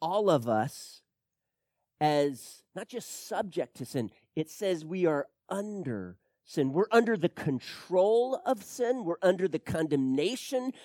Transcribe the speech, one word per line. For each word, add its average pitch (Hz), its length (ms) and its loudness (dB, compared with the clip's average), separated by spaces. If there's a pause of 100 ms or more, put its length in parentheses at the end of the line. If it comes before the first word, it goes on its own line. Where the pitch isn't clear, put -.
all 196 280 2
of 127 180 4
us 113 540 -2 (1000)
as 143 640 0 (100)
not 196 140 -10
just - 400 -12
subject 180 480 -4
to 131 100 -10
sin, 117 240 -4 (280)
it 156 120 -4
says 180 360 -2
we 175 200 0
are 147 220 2 (220)
under 170 680 -6 (280)
sin. 135 260 0
We're 180 200 2
under 233 260 6
the 165 100 0
control 208 1160 0
of 220 180 0
sin. 247 400 -2
We're 170 180 -2
under 185 280 4
the 151 100 -2
condemnation, 160 1120 -2 (140)